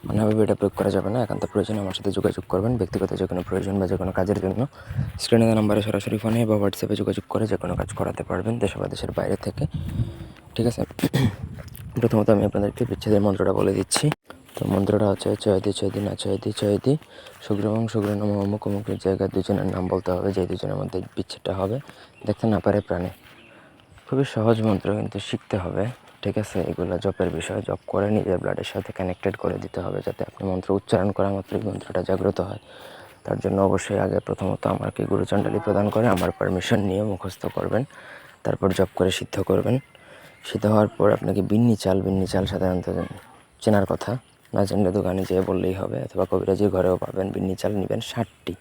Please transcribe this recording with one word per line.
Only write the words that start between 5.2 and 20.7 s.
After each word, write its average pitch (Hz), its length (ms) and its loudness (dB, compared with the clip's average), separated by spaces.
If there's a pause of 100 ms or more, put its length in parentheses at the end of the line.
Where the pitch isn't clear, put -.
দেওয়া 113 100 4
নাম্বারে 107 260 4
সরাসরি 104 360 -2
ফোনে 113 280 2
বা 107 100 4
WhatsApp-এ 101 400 0
যোগাযোগ 101 340 -2
করে 110 180 0
যে 101 100 0
কোনো 90 180 -4
কাজ - 180 -4
করাতে - 300 -4
পারবেন, 101 360 -2
দেশে - 200 -2
বা 95 80 -2
দেশের - 240 -6
বাইরে 98 240 0
থেকে। - 300 -6 (880)
ঠিক 113 120 0
আছে, 117 140 -2 (560)
<clears throat> - 640 -10
প্রথমত 113 300 4
আমি 107 160 6
আপনাদেরকে 101 400 0
বিচ্ছেদের 104 360 2
মন্ত্রটা 98 320 2
বলে 98 200 2
দিচ্ছি। 101 360 0 (460)
তো - 100 -4
মন্ত্রটা 101 400 2
হচ্ছে, 101 300 0
"চয়দি 98 380 2
চয়দি 101 260 -2
না 101 160 -4
চয়দি 101 360 -4
চয়দি, 107 460 2 (440)
সুগ্রহং 107 460 0
সুগ্রহ 104 280 0
নমঃ 101 260 0
অমুক 101 260 -2
অমুকের 101 300 -2
জায়গায় 98 320 0
দুজনের 98 360 0
নাম 92 220 -2
বলতে 92 240 0
হবে, 92 220 0
যে 92 120 0
দুজনের 95 300 -4